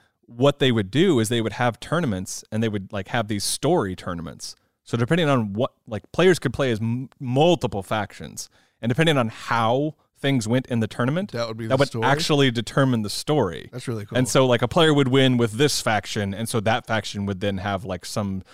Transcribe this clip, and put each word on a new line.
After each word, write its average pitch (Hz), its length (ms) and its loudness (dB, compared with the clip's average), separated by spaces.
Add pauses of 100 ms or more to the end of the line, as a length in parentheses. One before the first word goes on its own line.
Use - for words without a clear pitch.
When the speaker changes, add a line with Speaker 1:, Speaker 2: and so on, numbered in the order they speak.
(260)
Speaker 1:
what 127 320 2
they 131 140 4
would 104 180 0
do 147 300 4
is 107 80 2
they 117 140 0
would 110 120 -4
have 123 260 0
tournaments, 120 720 -4
and 110 120 -2
they 113 80 2
would, 101 200 -6
like, 98 180 -6
have 113 200 -2
these 104 160 -4
story 135 500 0
tournaments. 85 600 -10 (260)
So - 140 -6
depending 151 320 2
on 117 240 2
what, 110 200 -2 (140)
like, 107 260 -10
players 180 260 4
could 127 160 -4
play 135 160 0
as 107 100 -2
m-, 117 300 -4 (100)
multiple 127 640 2
factions, 92 640 -8 (320)
and 113 80 -2
depending 156 300 2
on 113 100 2
how 120 680 0 (220)
things 131 300 0
went 127 200 0
in 117 120 0
the 107 60 0
tournament, 147 460 -4
Speaker 2:
That 117 140 -4
would 113 120 -10
be 113 80 -8
Speaker 1:
that 123 80 0
Speaker 2:
the 131 60 2
Speaker 1:
would 139 80 2
Speaker 2:
story? 117 180 -4
Speaker 1:
actually 143 440 4
determine 120 520 0
the 104 80 -6
story. 110 600 -2
Speaker 2:
That's - 160 -14
really 110 200 -6
cool. 120 100 -6
Speaker 1:
And 127 100 2
so, 135 200 4
like, 120 160 2
a 120 60 2
player 160 260 4
would 139 140 4
win 131 280 4
with 117 160 2
this 139 300 0
faction, 104 500 -2
and 110 160 -8
so 117 120 -2
that 113 260 0
faction 104 400 -4
would 98 140 -4
then 101 180 -2
have, 98 260 -4
like, 92 220 -8
some, 98 360 -6 (120)